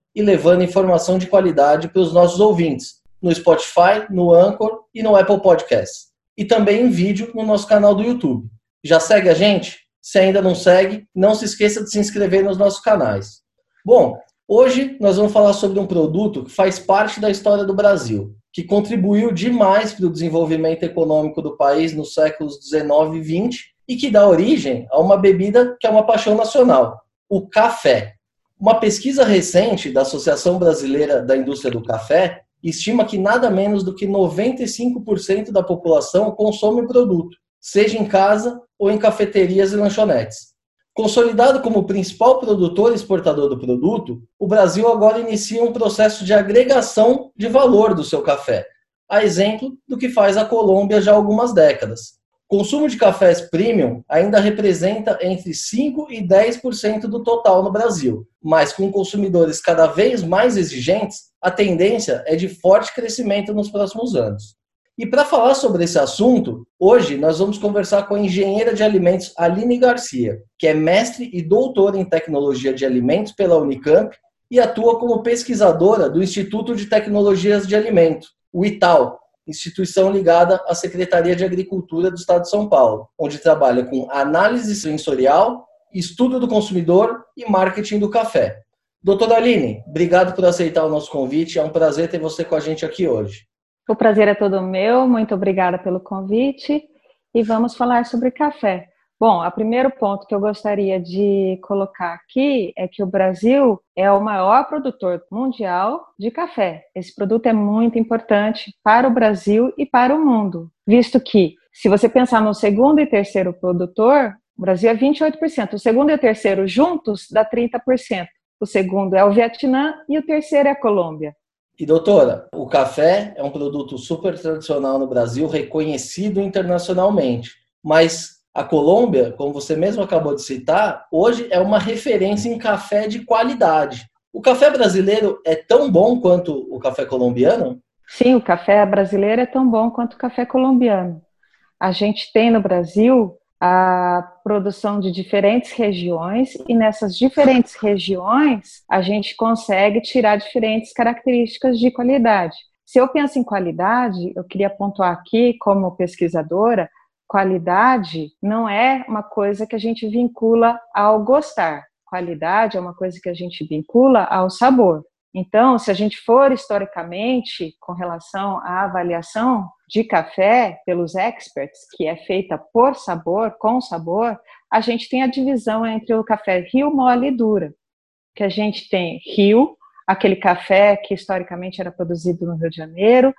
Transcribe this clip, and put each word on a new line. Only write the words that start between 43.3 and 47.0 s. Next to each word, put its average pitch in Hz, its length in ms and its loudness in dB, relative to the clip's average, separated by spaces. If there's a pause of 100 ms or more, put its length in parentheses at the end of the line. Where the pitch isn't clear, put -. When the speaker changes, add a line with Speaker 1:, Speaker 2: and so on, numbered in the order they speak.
Speaker 1:
do 131 100 -4
produto, 123 640 -4 (180)
o 202 80 -4
Brasil 196 440 4
agora 220 300 4
inicia 226 420 -4
um 233 100 0
processo 214 520 0
de 196 100 0
agregação 233 1000 2